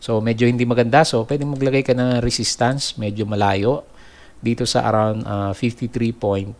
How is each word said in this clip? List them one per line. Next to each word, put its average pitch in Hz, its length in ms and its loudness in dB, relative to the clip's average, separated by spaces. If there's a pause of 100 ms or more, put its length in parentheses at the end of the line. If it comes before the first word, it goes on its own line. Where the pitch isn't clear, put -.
So, 110 160 0
medyo 117 320 2
hindi 123 160 0
maganda. 120 400 4
So, 113 160 0
pwedeng 143 320 -4
maglagay 135 320 0
ka 127 80 2
ng 123 240 2
resistance, 120 800 -2
medyo 104 240 -4
malayo, 101 640 0 (560)
dito 117 240 0
sa 120 160 2
around, 110 400 2
ah, 101 320 -4
fifty-three 117 560 -2
point 101 480 -2